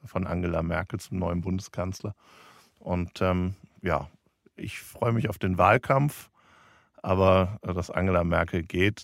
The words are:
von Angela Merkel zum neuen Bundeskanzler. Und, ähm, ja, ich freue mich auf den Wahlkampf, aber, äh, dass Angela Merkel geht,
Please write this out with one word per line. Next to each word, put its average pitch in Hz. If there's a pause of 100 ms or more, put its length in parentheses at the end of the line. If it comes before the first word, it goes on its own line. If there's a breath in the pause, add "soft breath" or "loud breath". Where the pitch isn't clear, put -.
von 92
Angela 85
Merkel 82
zum 92
neuen 87
Bundeskanzler. 92 (640 loud breath)
Und, 90
ähm, 92 (300)
ja, 76 (460)
ich -
freue -
mich 117
auf -
den 90
Wahlkampf, 131 (720 soft breath)
aber, 95
äh, 92
dass 87
Angela 90
Merkel 85
geht, 95